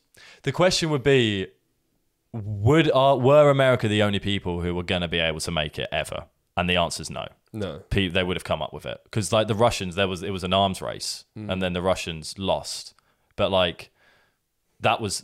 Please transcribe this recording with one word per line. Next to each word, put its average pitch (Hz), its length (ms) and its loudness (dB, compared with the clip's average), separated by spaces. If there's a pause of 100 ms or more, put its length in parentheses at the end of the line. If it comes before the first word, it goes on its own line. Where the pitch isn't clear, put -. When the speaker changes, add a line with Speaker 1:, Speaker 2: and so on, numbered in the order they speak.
(440)
Speaker 1:
the 139 80 -2
question 175 380 2
would 143 140 0
be, 110 440 2 (840)
would, 113 580 2
are, 135 260 4
were 143 320 8
America 131 400 4
the 104 120 2
only 101 180 2
people 92 420 -4
who 87 120 -2
were 90 100 -4
gonna 90 260 -2
be 85 100 -2
able 80 220 -2
to 87 100 -6
make 76 260 -4
it 65 140 -6
ever? - 340 -6 (300)
And 90 140 0
the 90 80 2
answer's 82 320 -2
no. 65 180 -10 (240)
Speaker 2:
No. 95 280 -8 (100)
Speaker 1:
Pe-, 98 180 0
they 92 160 -2
would 90 140 -2
have - 80 -12
come 78 160 -4
up - 100 -8
with 73 140 -14
it. - 160 -10 (100)
'Cause, 110 220 -4
like, 110 160 2
the 110 60 -2
Russians, 98 400 0
there 98 120 0
was, 92 160 -6
it 95 60 -6
was 92 160 -6
an 90 80 -2
arms 95 280 2
race, - 440 -10 (120)
Speaker 2:
Mm. 107 140 -8
Speaker 1:
and 92 100 -4
then 90 120 -2
the 90 80 -4
Russians 87 580 -4
lost. 82 540 -6 (420)
But, 98 160 0
like, 90 400 0 (880)
that 110 220 0
was 101 220 -6